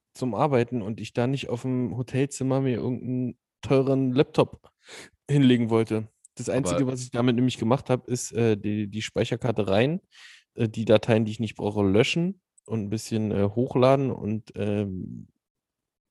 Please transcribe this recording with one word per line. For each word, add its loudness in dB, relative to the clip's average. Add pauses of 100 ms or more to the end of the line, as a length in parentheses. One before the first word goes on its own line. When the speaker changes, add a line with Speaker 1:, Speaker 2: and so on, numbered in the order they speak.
(120)
Speaker 1:
zum -4
Arbeiten 0
und -8
ich -12
da 0
nicht -4
auf -6
dem -2
Hotelzimmer -2
mir 0
irgendeinen -4 (240)
teuren 2
Laptop 0 (580)
hinlegen 4
wollte. 0 (260)
Das -10
Einzige, 0
Speaker 2:
Aber -2
Speaker 1:
was -8
ich -14
damit 2
nämlich 2
gemacht 0
hab, -2
ist, -6
äh, 2
die, -4
die -8
Speicherkarte -2
rein, 2 (540)
äh, -2
die -6
Dateien, 4
die -4
ich -8
nicht -6
brauche, -2
löschen 2 (260)
und -4
ein -8
bisschen, -4
äh, 0 (100)
hochladen 2
und, -6
ähm, -6 (840)